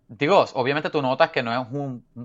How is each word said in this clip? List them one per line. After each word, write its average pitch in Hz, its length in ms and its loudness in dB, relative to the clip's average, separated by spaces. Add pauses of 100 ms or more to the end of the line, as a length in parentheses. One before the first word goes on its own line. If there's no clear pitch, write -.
digo, 143 360 2 (100)
obviamente 143 360 -2
tú 156 100 0
notas 135 300 2
que 135 120 -2
no 117 100 -2
es 127 180 -4
un, 135 340 -8 (200)